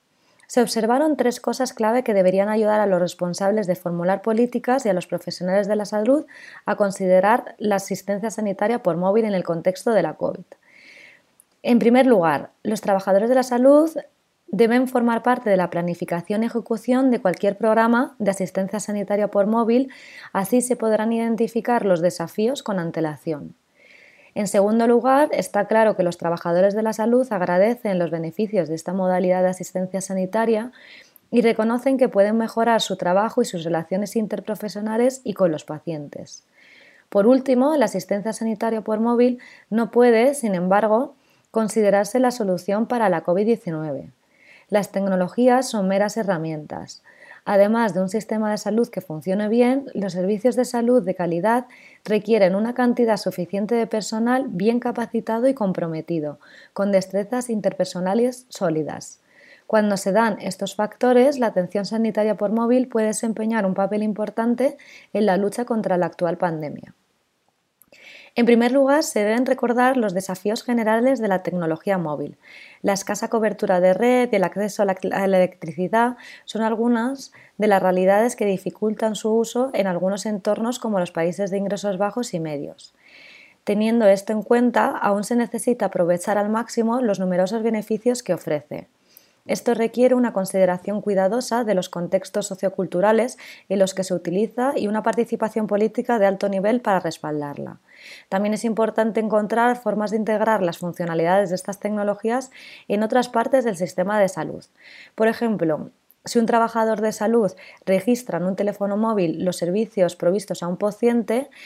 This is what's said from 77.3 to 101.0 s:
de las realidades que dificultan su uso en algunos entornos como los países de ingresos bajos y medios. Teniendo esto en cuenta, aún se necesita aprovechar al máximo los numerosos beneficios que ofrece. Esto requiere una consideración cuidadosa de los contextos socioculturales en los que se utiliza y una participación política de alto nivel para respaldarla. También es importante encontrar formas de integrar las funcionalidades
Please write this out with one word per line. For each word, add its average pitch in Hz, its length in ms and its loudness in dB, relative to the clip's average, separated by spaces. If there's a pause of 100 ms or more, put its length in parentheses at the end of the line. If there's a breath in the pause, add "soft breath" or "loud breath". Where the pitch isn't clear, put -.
de 208 80 2
las 196 160 4
realidades 190 520 4
que 208 120 -2
dificultan 214 640 -2
su 214 180 -4
uso 233 420 0
en - 120 0
algunos 190 400 -2
entornos 220 540 -4
como 214 200 -2
los 175 120 -4
países 175 400 -2
de 196 80 -2
ingresos 196 400 -4
bajos 208 340 -4
y 175 60 -4
medios. 156 560 -10 (720 loud breath)
Teniendo 214 420 2
esto 196 260 4
en 214 80 -2
cuenta, 233 460 2 (100)
aún 202 260 0
se 240 120 -2
necesita 240 500 0
aprovechar 185 540 0
al 208 100 0
máximo 226 520 -2
los 202 180 0
numerosos 190 420 0
beneficios 220 640 -2
que 185 100 -2
ofrece. 156 540 -6 (580 soft breath)
Esto - 280 -2
requiere 233 420 2
una 240 160 2
consideración 190 720 0
cuidadosa 208 640 0
de 214 80 0
los 180 160 -2
contextos 185 580 -4
socioculturales 196 920 0 (300 loud breath)
en 196 100 0
los 190 160 2
que 185 120 -4
se 185 80 -4
utiliza 202 600 -2
y 254 140 -2
una 208 160 -2
participación 220 640 -2
política 220 500 0
de 202 80 4
alto 196 220 0
nivel 202 320 0
para 196 220 0
respaldarla. 147 800 -8 (500 loud breath)
También 208 240 0
es 214 100 -4
importante 220 560 0
encontrar 220 560 2
formas 208 360 -4
de 220 60 -2
integrar 214 440 0
las 170 160 -2
funcionalidades 170 720 0